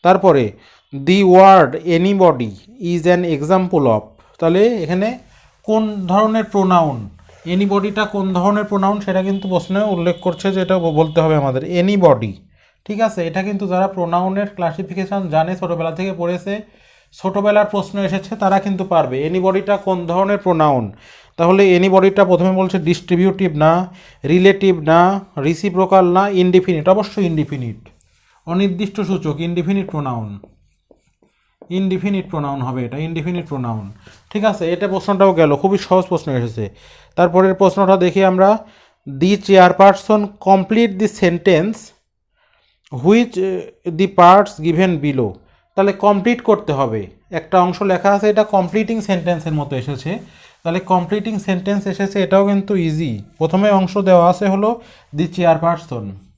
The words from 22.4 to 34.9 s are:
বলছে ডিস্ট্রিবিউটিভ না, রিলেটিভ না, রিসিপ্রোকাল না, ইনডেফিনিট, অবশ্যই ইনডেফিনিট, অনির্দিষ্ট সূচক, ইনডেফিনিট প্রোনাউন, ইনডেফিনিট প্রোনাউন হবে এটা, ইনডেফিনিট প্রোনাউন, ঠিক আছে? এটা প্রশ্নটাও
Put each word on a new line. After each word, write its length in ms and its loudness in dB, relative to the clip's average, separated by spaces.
বলছে 280 0
ডিস্ট্রিবিউটিভ 760 0
না, 320 2
রিলেটিভ 560 2
না, 400 2
রিসিপ্রোকাল 720 2
না, 160 2
ইনডেফিনিট, 600 2
অবশ্যই 360 0
ইনডেফিনিট, 640 -6
অনির্দিষ্ট 560 -2
সূচক, 380 -4
ইনডেফিনিট 500 -4
প্রোনাউন, 500 -8
ইনডেফিনিট 600 -4
প্রোনাউন 320 -6
হবে 240 -6
এটা, 120 -10
ইনডেফিনিট 500 -6
প্রোনাউন, 440 -8
ঠিক 160 -4
আছে? 280 -2
এটা 140 -4
প্রশ্নটাও 460 0